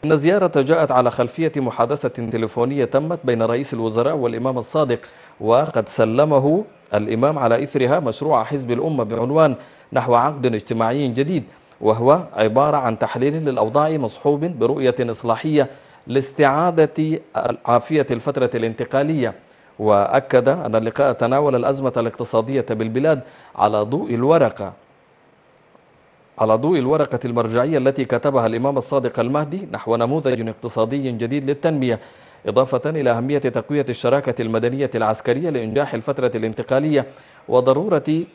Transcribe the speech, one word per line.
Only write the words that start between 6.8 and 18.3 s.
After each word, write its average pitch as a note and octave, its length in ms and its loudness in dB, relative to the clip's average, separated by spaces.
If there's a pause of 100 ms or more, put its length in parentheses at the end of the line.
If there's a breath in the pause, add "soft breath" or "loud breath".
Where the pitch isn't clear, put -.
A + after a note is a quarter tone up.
الإمام A2+ 460 0
على A#2+ 240 2
إثرها C#3+ 360 0
مشروع C#3 440 0
حزب C3 280 -4
الأمة C#3 320 -2
بعنوان B2 520 2 (380 loud breath)
نحو B2 220 2
عقد C3+ 300 2
اجتماعي A#2 600 -2
جديد، C#3 360 -2 (380 loud breath)
وهو A#2+ 420 4 (100)
عبارة B2+ 440 2
عن A#2 220 -2
تحليل C#3+ 460 -2
للأوضاع C3 440 0
مصحوب D3 560 -2
برؤية C3 560 0
إصلاحية A#2+ 680 0 (380 loud breath)
لاستعادة D3+ 1120 2 (460)
عافية B2 460 2
الفترة B2+ 440 -2